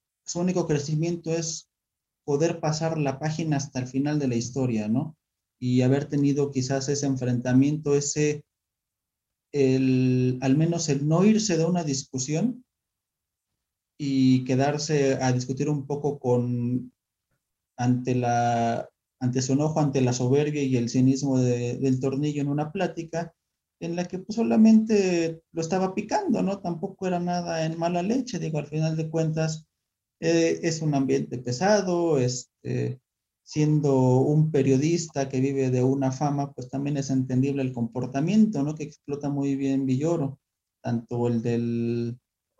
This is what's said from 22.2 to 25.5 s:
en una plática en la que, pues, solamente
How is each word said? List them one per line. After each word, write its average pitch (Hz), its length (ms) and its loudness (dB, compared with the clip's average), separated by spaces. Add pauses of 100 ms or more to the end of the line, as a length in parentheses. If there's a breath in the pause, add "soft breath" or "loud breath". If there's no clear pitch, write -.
en 143 80 -2
una 151 220 -2
plática 170 600 -6 (480)
en 170 140 -6
la 180 100 -2
que, 185 140 -8
pues, - 160 -10
solamente 220 1040 4 (100)